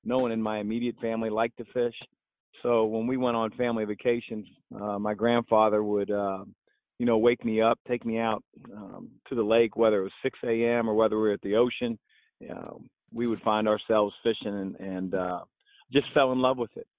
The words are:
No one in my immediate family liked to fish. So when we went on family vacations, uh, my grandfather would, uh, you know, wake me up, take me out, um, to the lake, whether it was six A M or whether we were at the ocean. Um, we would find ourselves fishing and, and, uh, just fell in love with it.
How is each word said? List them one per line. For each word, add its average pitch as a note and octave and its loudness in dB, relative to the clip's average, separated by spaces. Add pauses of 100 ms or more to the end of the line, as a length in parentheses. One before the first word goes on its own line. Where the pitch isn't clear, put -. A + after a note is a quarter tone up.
No B2 0
one A#2+ 2
in A2+ -2
my G#2+ -2
immediate A2+ -4
family A2+ -2
liked A2+ -2
to A#2 -12
fish. A#2+ 0 (680)
So A#2 2
when A2 -2
we C3 -2
went B2 0
on A2+ -2
family A#2 -2
vacations, A2 -2 (300)
uh, G2+ -6
my G#2 -2
grandfather A2 2
would, G#2 -2
uh, G2 -4 (560)
you A#2+ -2
know, A#2 4
wake A#2+ 4
me A2 2
up, A#2 4
take A#2+ -4
me A2+ -2
out, A2 -2 (320)
um, F#2+ -16 (200)
to C3 -4
the A2+ 0
lake, A2+ 4
whether A2 4
it - -2
was G2 -6 (100)
six C3 -4
A A#2 0
M A#2 0
or G#2+ 0
whether A2 4
we A2 2
were G2+ 2
at G2+ -6
the G2+ -2
ocean. A#2+ 0 (520)
Um, - -14 (240)
we A#2 -4
would A2 -2
find G#2+ 2
ourselves G#2+ 2
fishing G#2+ -2
and, F#2+ -6
and, F#2 -6
uh, F2+ -4 (540)
just - 2
fell C3 4
in B2+ 0
love B2+ 2
with A#2+ -6
it. - -12 (120)